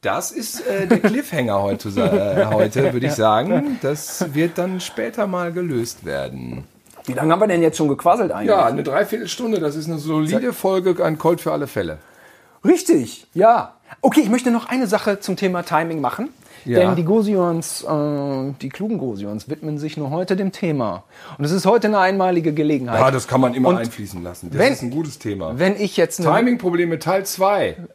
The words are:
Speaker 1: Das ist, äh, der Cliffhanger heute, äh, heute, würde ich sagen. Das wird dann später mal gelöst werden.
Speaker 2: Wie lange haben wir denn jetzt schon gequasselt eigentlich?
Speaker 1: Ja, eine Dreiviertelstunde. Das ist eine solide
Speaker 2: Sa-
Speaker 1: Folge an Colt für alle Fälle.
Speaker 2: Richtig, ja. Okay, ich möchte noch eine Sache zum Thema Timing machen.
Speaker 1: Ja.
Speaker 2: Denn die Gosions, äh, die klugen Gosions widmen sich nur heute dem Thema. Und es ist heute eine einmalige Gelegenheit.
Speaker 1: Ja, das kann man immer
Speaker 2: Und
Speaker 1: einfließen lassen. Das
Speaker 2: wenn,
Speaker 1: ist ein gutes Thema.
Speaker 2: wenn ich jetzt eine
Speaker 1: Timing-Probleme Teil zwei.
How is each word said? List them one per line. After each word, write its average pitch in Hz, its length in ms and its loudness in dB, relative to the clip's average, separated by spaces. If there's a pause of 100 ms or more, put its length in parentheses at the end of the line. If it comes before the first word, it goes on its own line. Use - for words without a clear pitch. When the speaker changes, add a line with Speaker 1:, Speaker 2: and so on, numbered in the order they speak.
Speaker 1:
Das - 300 -2
ist, - 360 -8
äh, 196 200 -2
der 208 120 4
Cliffhanger 156 640 0
heute, 101 280 -2
äh, 98 640 2
heute, 110 400 2
würde 123 140 0
ich - 60 0
sagen. 143 680 2
Das 151 520 -4
wird 165 240 0
dann 185 240 -2
später 220 460 -4
mal 180 260 -4
gelöst 147 520 -4
werden. 65 600 -8 (400)
Speaker 2:
Wie 131 80 -6
lange 151 200 0
haben 180 80 2
wir 214 60 4
denn 175 140 2
jetzt 160 160 2
schon 151 120 2
gequasselt 175 420 2
eigentlich? 196 180 -4
Speaker 1:
Ja, 190 160 4
eine 131 180 0
Dreiviertelstunde. 208 760 -2
Das 151 160 -2
ist 156 140 -8
eine 165 80 -4
solide 156 500 -2
Speaker 2:
Sa- 233 60 -4
Speaker 1:
Folge 190 500 0
an 160 140 0
Colt 165 240 2
für 160 120 -2
alle 147 140 -4
Fälle. 82 300 -4 (680)
Speaker 2:
Richtig, 202 680 2
ja. 196 400 4 (280)
Okay, 302 200 4
ich 214 80 2
möchte 247 220 2
noch 233 160 0
eine 254 200 -2
Sache 202 320 0
zum 190 160 -4
Thema 180 280 -2
Timing 165 380 -2
machen. 196 280 -4 (360)
Speaker 1:
Ja. 120 140 2
Speaker 2:
Denn 180 160 4
die 170 80 0
Gosions, 180 800 0
äh, 143 760 -2
die 135 80 -8
klugen 208 280 -6
Gosions 107 520 -8
widmen 151 280 -8
sich 151 200 -8
nur 143 140 -6
heute 185 260 -2
dem 190 160 -2
Thema. 123 500 -4 (340)
Und 143 80 -4
es 147 60 0
ist 185 140 0
heute 214 220 6
eine 214 120 4
einmalige 185 540 2
Gelegenheit. 139 480 0
Speaker 1:
Ja, 131 100 6
das 127 160 -2
kann 131 140 2
man 123 120 4
immer 131 160 4
Speaker 2:
Und 180 80 4
Speaker 1:
einfließen 98 460 -8
lassen. 87 260 -12
Das 139 100 -6
Speaker 2:
wenn, 247 140 6
Speaker 1:
ist - 80 -6
ein 120 100 -4
gutes 151 280 -6
Thema. 101 400 -6
Speaker 2:
wenn 190 200 4
ich 202 180 -2
jetzt 170 280 0
eine 156 120 4
Speaker 1:
Timing-Probleme 175 640 0
Teil 190 260 0
zwei. 190 500 0 (200)